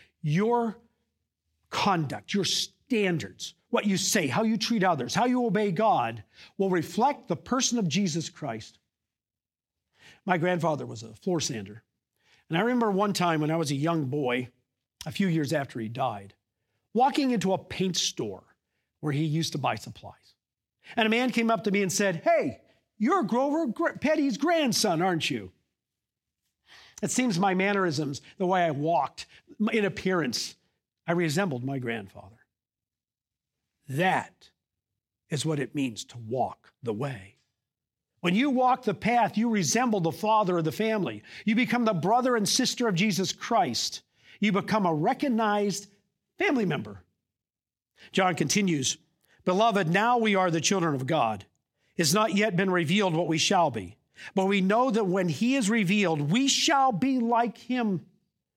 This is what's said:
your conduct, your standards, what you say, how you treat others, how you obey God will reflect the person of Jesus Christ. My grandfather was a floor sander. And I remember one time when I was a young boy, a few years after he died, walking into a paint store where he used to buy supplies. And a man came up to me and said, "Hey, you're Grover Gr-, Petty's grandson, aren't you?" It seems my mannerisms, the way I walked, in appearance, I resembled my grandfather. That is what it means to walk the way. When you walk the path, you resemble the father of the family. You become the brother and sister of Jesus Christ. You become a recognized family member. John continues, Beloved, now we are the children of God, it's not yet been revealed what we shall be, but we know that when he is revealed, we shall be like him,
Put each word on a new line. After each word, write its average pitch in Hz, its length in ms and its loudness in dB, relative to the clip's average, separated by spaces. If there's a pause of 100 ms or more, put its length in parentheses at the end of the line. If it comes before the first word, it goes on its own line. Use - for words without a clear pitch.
(200)
your 214 560 0 (920)
conduct, 160 640 -2
your 196 100 0
standards, - 1120 -4 (160)
what 220 160 0
you 196 100 2
say, 170 300 0
how 135 160 0
you 226 160 2
treat 214 260 0
others, 156 300 0
how 214 100 2
you 247 220 2
obey 208 260 0
God 120 500 2 (360)
will 190 100 0
reflect 208 580 0
the 175 80 -4
person 240 440 0
of 196 100 0
Jesus 160 400 -2
Christ. 113 500 -12 (1500)
My 185 100 4
grandfather 165 480 0
was 113 180 -12
a 113 120 -18
floor 175 260 -2
sander. 107 420 -8 (680)
And 165 80 0
I - 20 2
remember 233 300 2
one 202 240 0
time 170 260 2
when 151 100 0
I 160 60 0
was 160 140 -2
a 147 40 -2
young 156 300 0
boy, 127 440 -2 (580)
a 156 40 -8
few 196 180 0
years 160 260 0
after 135 260 -6
he 110 80 -6
died, 113 460 -6 (580)
walking 269 380 2
into 190 240 0
a 190 40 -2
paint 185 380 -4
store - 480 -6 (560)
where 151 120 -4
he 143 120 -2
used 156 280 -2
to 160 60 -6
buy 127 160 -2
supplies. - 600 -16 (640)
And 226 100 2
a 214 40 2
man 240 200 2
came 226 200 0
up 226 140 0
to 214 60 0
me 202 120 2
and 190 100 -2
said, 190 320 0
"Hey, 269 380 0 (340)
you're 330 260 2
Grover 277 440 0
Gr-, 277 340 -2
Petty's 277 380 2
grandson, 233 640 2
aren't 180 260 0
you?" 104 240 -6 (1500)
It 202 80 -4
seems 240 280 0
my 190 140 2
mannerisms, 175 680 0 (160)
the 190 80 -2
way 185 160 2
I 165 80 2
walked, 147 560 -2 (460)
in 214 120 2
appearance, 170 720 -2 (500)
I 165 60 0
resembled 165 520 -2
my 139 140 -6
grandfather. 107 680 -10 (1400)
That 156 580 -2 (800)
is 139 160 -4
what 151 160 -2
it 131 140 -6
means 127 320 -4
to - 100 -20
walk 117 560 -6 (100)
the 117 120 -4
way. 110 420 -8 (840)
When 175 140 2
you 254 140 2
walk 254 360 2
the 202 100 0
path, 226 420 2
you 233 140 2
resemble 214 500 2
the 160 120 0
father 214 440 2
of 170 80 0
the 156 80 0
family. 196 500 -2 (220)
You 226 100 0
become 240 300 2
the 220 80 4
brother 233 440 2
and 208 120 0
sister - 400 0
of 202 60 2
Jesus 185 400 0
Christ. - 640 -2 (400)
You 202 100 2
become 202 360 0
a 165 80 2
recognized 208 920 0 (500)
family 302 260 2
member. 110 380 -6 (1080)
John 185 220 2
continues, 160 640 0 (460)
Beloved, 196 440 2
now 220 300 4
we 220 160 2
are 185 160 2
the 165 100 0
children 170 340 2
of 135 120 -4
God, 117 400 0 (500)
it's 160 180 2
not 214 200 2
yet 202 220 2
been 190 140 2
revealed 180 440 2
what 160 140 0
we 160 100 0
shall 170 320 2
be, 104 260 -10 (380)
but 190 120 2
we 196 140 2
know 214 300 2
that 214 160 0
when 180 220 0
he 220 260 0
is 233 160 0
revealed, 180 600 2
we 262 180 2
shall 269 440 2
be 262 260 0
like 233 400 0
him, 220 460 -2 (520)